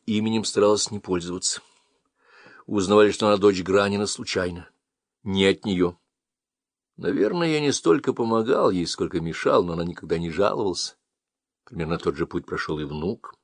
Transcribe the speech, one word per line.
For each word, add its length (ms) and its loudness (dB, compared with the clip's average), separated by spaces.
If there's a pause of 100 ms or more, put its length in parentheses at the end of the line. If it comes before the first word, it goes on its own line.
именем 380 0
старалась 460 2
не 80 -8
пользоваться. 640 -4 (1040)
Узнавали, 440 6
что 160 -2
она 100 4
дочь 260 4
Гранина, 440 2
случайно. 640 -6 (540)
Не 240 2
от 180 2
неё. 320 0 (1000)
Наверное, 520 0
я 120 0
не 120 0
столько 400 2
помогал 580 2
ей, 160 0
сколько 340 -4
мешал, 440 0
но 80 -6
она 120 -4
никогда 340 -6
не 120 -4
жаловалась. 640 -2 (680)
Примерно 340 -6
тот 180 -4
же 100 -2
путь 200 -8
прошёл 320 -6
и 60 -6
внук. 600 -8